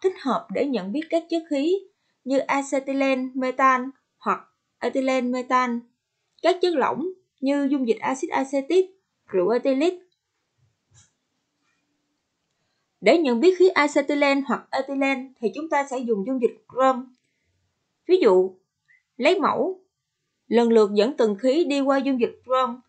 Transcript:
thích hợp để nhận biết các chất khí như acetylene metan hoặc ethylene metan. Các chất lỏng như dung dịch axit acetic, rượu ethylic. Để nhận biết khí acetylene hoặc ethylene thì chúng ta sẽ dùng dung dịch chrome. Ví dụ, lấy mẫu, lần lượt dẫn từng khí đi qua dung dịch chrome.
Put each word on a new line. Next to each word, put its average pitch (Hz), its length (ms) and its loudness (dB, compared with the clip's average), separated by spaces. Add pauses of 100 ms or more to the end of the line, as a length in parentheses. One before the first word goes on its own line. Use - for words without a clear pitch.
thích 370 200 0
hợp 220 320 -4
để 247 120 0
nhận 202 260 -4
biết 285 180 -4
các 330 200 -2
chất 330 200 -4
khí 302 300 -2 (440)
như 269 160 -2
acetylene 269 920 -2
metan 254 560 0 (280)
hoặc 185 220 -4 (400)
ethylene 254 500 -2
metan. 254 500 -2 (640)
Các 359 200 2
chất 359 120 0
lỏng 285 340 -2 (340)
như 277 300 0
dung 262 160 0
dịch 226 120 0
axit 269 300 -6
acetic, 277 720 -2 (260)
rượu 185 220 0
ethylic. 269 440 0 (3000)
Để 226 160 6
nhận 254 220 2
biết 359 180 6
khí 370 120 6
acetylene 285 760 0
hoặc - 240 -4
ethylene 269 580 -4 (100)
thì 220 160 -4
chúng 311 140 -10
ta 285 200 -2
sẽ 247 80 -6
dùng 233 300 -4
dung 262 140 -4
dịch - 300 -4
chrome. 254 300 0 (1080)
Ví 359 100 4
dụ, 190 380 4 (600)
lấy 330 220 2
mẫu, 277 400 -2 (680)
lần 233 220 2
lượt 214 240 6
dẫn 214 240 0
từng 220 180 2
khí 262 340 2
đi 277 120 0
qua 269 160 2
dung 262 220 0
dịch - 260 -4
chrome. 254 440 -2